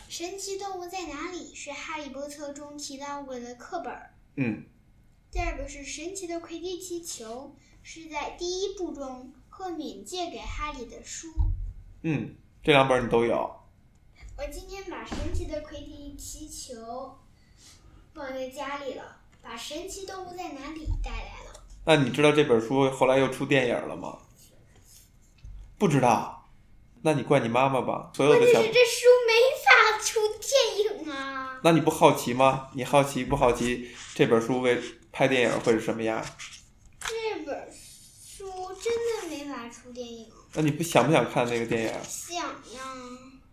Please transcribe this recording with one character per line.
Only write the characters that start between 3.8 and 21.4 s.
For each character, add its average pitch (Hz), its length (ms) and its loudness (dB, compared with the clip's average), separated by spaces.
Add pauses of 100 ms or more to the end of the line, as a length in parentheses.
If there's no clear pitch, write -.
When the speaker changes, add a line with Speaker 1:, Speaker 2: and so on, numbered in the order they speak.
Speaker 1:
儿。 - 200 -18 (220)
Speaker 2:
嗯。 117 300 -4 (680)
Speaker 1:
第 - 80 -4
二 349 160 -2
个 269 120 -8
是 285 160 -14
《神 339 320 -10
奇 359 100 -10
的 339 140 -6
魁 339 200 -12
地 349 220 -8
奇 339 220 -10
球》， 247 520 -12 (280)
是 320 240 -18
在 294 240 -8
第 359 320 -4
一 403 120 -4
部 330 160 -6
中 262 400 -12 (160)
赫 370 220 -10
敏 240 340 -8
借 349 280 -6
给 226 80 -10
哈 294 320 -6
利 254 160 -12
的 - 160 -18
书。 - 240 -14 (720)
Speaker 2:
嗯， 131 340 -2 (280)
这 160 80 4
两 135 160 8
本 131 100 4
儿 120 60 0
你 110 80 -4
都 117 120 6
有。 78 320 0 (800)
Speaker 1:
我 277 160 -10
今 370 160 -12
天 381 220 -12
把 285 160 -12
神 - 260 -4
奇 - 140 -2
的 302 160 -6
魁 294 200 -14
地 285 340 -14
奇 - 340 -14
球 240 680 -12 (920)
放 269 220 -10
在 262 160 -8
家 285 300 -8
里 277 160 -8
了， - 220 -16 (220)
把 233 160 -14
神 320 320 -10
奇 381 200 -12
动 381 180 -10
物 359 100 -14
在 339 180 -10
哪 277 180 -12
里 311 160 -8 (160)
带 - 80 -6
来 - 340 -10